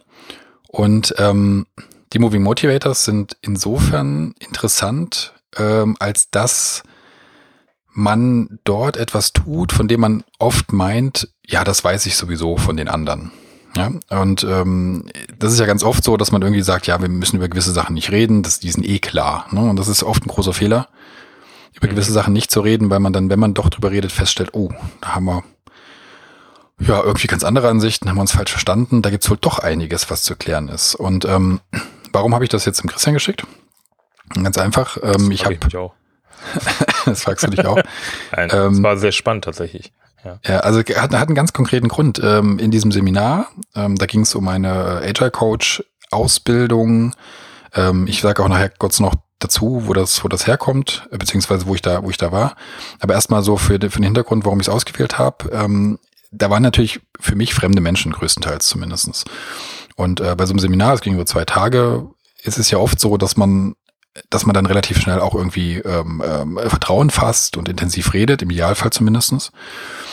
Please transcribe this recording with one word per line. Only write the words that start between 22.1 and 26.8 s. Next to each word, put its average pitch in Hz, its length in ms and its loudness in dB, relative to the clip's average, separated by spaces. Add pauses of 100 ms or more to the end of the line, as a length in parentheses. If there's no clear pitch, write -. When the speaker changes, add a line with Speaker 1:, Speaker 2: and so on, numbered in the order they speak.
Speaker 1:
Sachen 104 200 2
nicht 107 180 0
zu 110 100 2
reden, 107 300 2
weil 98 100 4
man 98 120 2
dann, 95 180 2
wenn 98 80 2
man 107 160 4
doch 95 140 2
drüber 95 240 0
redet, 95 180 -2
feststellt, - 440 0
"Oh, 101 160 -2 (300)
da - 140 -6
haben 92 120 0
wir 90 160 -2 (1400)